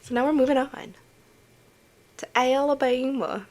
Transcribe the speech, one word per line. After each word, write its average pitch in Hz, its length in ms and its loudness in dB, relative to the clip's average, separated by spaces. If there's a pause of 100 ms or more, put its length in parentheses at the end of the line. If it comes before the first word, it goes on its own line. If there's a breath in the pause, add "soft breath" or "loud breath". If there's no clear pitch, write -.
So - 140 -10
now 247 100 2
we're 294 80 2
moving 269 240 4
on 262 380 -6 (1200)
to - 180 -12
Alabama. 254 1160 0